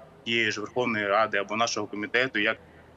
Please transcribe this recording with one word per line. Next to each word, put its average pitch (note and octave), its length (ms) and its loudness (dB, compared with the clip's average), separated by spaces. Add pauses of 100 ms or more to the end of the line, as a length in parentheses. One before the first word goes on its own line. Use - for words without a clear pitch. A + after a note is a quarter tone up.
(240)
тієї A#2 280 2
ж G#2+ 80 -4
Верховної A2 460 -2
Ради G#2 320 2
або G2+ 180 -4
нашого A2+ 300 0
комітету G#2 520 -2
як A2 180 2 (400)